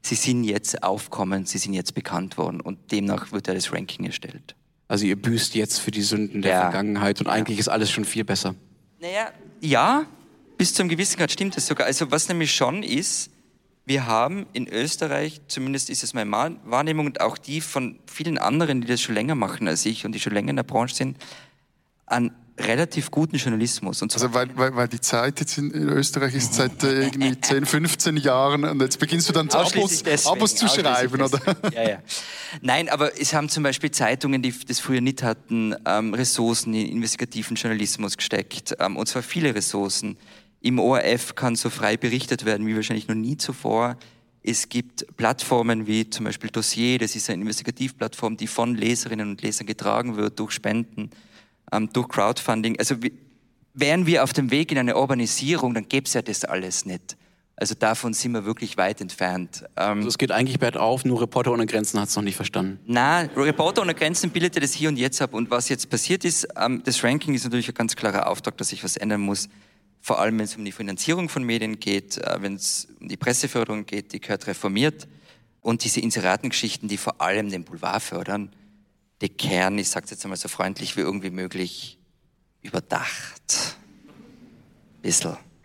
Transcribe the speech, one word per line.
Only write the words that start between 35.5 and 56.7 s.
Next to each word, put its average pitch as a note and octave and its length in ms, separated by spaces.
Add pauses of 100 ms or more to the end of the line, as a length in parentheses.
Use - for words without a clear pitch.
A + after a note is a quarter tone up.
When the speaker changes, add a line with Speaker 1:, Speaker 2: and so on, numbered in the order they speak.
Speaker 1:
ähm, G#2+ 280
Ressourcen A#2 600
in A2 160
investigativen A2+ 680
Journalismus G#2+ 600
gesteckt, - 600
ähm, G2 180
und A2+ 100
zwar B2+ 160
viele D3+ 320
Ressourcen. G2+ 600 (440)
Im B2 180
O B2 160
R - 100
F A#2+ 300
kann A#2+ 200
so A2+ 140
frei G#2+ 280
berichtet A#2+ 480
werden G#2+ 220
wie A2 80
wahrscheinlich A2 320
noch A2 80
nie A#2 220
zuvor. A#2+ 600 (440)
Es - 280
gibt - 360 (120)
Plattformen A#2 720
wie A2 220
zum - 160
Beispiel G#2+ 240
Dossier, A#2+ 480
das A2+ 180
ist A2 140
eine F#2 120
Investigativplattform, A2+ 960
die A2+ 100
von A#2+ 280
Leserinnen A2 560
und G2 100
Lesern G#2+ 260
getragen A2 480
wird G#2 240
durch A2 120
Spenden, G#2+ 580 (600)
ähm, G#2+ 200
durch A#2+ 160
Crowdfunding. A2 720
Also A#2 240
wi-, - 100 (600)
wären D3+ 320
wir D#3 180
auf C3 100
dem C3+ 180
Weg D#3 200
in C#3+ 60
eine B2 200
Urbanisierung, C3 760
dann A2 140
gäb's C3+ 260
ja A#2+ 80
das - 240
alles F#2 400